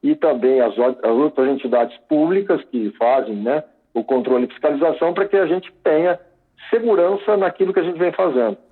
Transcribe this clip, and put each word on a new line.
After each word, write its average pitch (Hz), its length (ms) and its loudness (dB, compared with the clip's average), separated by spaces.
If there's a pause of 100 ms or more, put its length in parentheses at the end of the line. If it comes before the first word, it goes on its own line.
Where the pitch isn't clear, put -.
e 151 140 0
também 131 440 2
às 113 160 0
o-, 117 80 0
às 127 280 0
outras 135 380 0
entidades 123 460 -2 (140)
públicas 170 600 0
que 110 260 -4
fazem, 120 380 0
né, 123 280 -4 (300)
o 120 100 -4
controle 123 420 0
e - 20 -8
fiscalização, 156 680 0
pra 196 140 -2
que 196 100 0
a 190 80 4
gente 180 260 -4 (120)
tenha 175 360 2 (520)
segurança 202 640 2
naquilo 190 360 0
que 190 60 2
a 175 40 0
gente 165 160 -6
vem 175 120 0
fazendo. 127 460 0 (140)